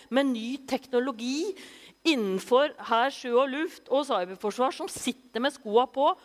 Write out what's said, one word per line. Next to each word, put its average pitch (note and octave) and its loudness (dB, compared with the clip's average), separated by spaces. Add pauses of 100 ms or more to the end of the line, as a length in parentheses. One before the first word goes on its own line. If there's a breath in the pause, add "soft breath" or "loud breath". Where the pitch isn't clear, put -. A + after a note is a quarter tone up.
(120)
med C4+ 2
ny A#3+ -4 (100)
teknologi B3+ -4 (500 loud breath)
innenfor B3 2
hær, A#3 2
sjø B3 0
og C4+ 2
luft D#4 -6
og C4+ 2
cyberforsvar, G#3+ -2
som - -10
sitter - -8
med C#4+ 0
skoa A3+ 2
på D4+ 2